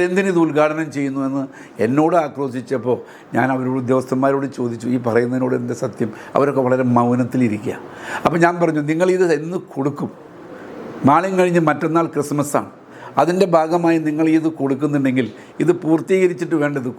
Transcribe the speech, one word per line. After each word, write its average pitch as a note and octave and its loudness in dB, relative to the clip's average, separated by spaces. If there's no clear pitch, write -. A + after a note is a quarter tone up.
എന്തിന് G3 0
ഇത് E3+ 2
ഉദ്ഘാടനം D#3 2
ചെയ്യുന്നു C#3 -4
എന്ന് C3+ -4
എന്നോട് D#3 2
ആക്രോശിച്ചപ്പോൾ B2+ -4
ഞാൻ A#2+ 2
അവരോട്, C3 -2
ഉദ്യോഗസ്ഥന്മാരോട് C3 0
ചോദിച്ചു, A#2 -4
"ഈ C3 2
പറയുന്നതിനോട് B2 0
എന്താ A#2+ -6
സത്യം?" A2 -4
അവരൊക്കെ C3+ 2
വളരെ B2+ 2
മൗനത്തിലിരിക്കുക. A#2+ 0
അപ്പോൾ E3 2
ഞാൻ F3 4
പറഞ്ഞു, D#3 2
നിങ്ങൾ F3 2
ഇത് F#3 4
എന്ന് E3+ -6
കൊടുക്കും? - -4
നാളെയും F#3+ 2
കഴിഞ്ഞ് F3 4
മറ്റന്നാൾ D#3+ 0
ക്രിസ്മസാണ്, C#3+ -2
അതിൻ്റെ F#3 2
ഭാഗമായി E3 2
നിങ്ങൾ D#3 0
ഇത് D#3 0
കൊടുക്കുന്നുണ്ടെങ്കിൽ C3+ 0
ഇത് E3+ 8
പൂർത്തീകരിച്ചിട്ട് E3 2
വേണ്ട C#3+ 0
ഇത് B2 -4